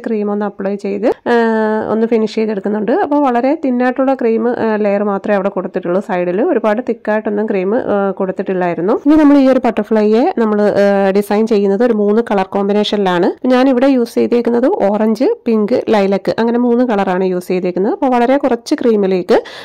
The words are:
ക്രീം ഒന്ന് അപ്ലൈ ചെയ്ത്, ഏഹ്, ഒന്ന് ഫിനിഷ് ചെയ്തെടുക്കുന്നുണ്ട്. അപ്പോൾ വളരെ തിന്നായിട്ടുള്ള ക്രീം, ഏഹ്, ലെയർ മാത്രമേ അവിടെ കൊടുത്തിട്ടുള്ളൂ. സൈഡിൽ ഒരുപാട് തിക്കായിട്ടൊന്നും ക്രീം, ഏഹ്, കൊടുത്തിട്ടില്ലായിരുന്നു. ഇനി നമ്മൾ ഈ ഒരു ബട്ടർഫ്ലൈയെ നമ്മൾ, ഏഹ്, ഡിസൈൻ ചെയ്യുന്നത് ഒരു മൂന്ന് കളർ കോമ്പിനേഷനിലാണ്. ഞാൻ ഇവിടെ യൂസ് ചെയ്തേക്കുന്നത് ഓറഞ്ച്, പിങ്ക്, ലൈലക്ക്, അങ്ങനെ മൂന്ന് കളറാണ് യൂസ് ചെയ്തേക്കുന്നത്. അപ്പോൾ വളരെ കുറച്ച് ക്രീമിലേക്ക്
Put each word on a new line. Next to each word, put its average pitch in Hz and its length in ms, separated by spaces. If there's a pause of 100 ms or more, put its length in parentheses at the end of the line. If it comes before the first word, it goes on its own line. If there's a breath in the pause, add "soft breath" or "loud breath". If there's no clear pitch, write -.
ക്രീം 226 280
ഒന്ന് 208 180
അപ്ലൈ 202 300
ചെയ്ത്, 202 300 (200)
ഏഹ്, 233 140 (480)
ഒന്ന് 226 180
ഫിനിഷ് 220 280
ചെയ്തെടുക്കുന്നുണ്ട്. 214 680
അപ്പോൾ 294 200
വളരെ 254 380
തിന്നായിട്ടുള്ള 254 560
ക്രീം, 226 300 (120)
ഏഹ്, 220 240
ലെയർ 202 240
മാത്രമേ 208 320
അവിടെ 196 140
കൊടുത്തിട്ടുള്ളൂ. 180 520
സൈഡിൽ 180 400
ഒരുപാട് 220 400
തിക്കായിട്ടൊന്നും 214 640
ക്രീം, 196 240 (140)
ഏഹ്, 196 300
കൊടുത്തിട്ടില്ലായിരുന്നു. 185 480 (380)
ഇനി 294 160
നമ്മൾ 285 200
ഈ 269 120
ഒരു 262 120
ബട്ടർഫ്ലൈയെ 220 600 (140)
നമ്മൾ, 220 220 (160)
ഏഹ്, 196 380
ഡിസൈൻ 208 340
ചെയ്യുന്നത് 202 380
ഒരു 240 100
മൂന്ന് 208 280
കളർ 202 280
കോമ്പിനേഷനിലാണ്. 202 800 (160)
ഞാൻ 254 220
ഇവിടെ 269 220
യൂസ് 247 260
ചെയ്തേക്കുന്നത് 240 540 (140)
ഓറഞ്ച്, 214 460 (140)
പിങ്ക്, 220 340 (120)
ലൈലക്ക്, 196 480
അങ്ങനെ 233 220
മൂന്ന് 240 260
കളറാണ് 196 400
യൂസ് 180 240
ചെയ്തേക്കുന്നത്. 180 460
അപ്പോൾ 277 160
വളരെ 247 280
കുറച്ച് 247 360
ക്രീമിലേക്ക് 202 640 (260 loud breath)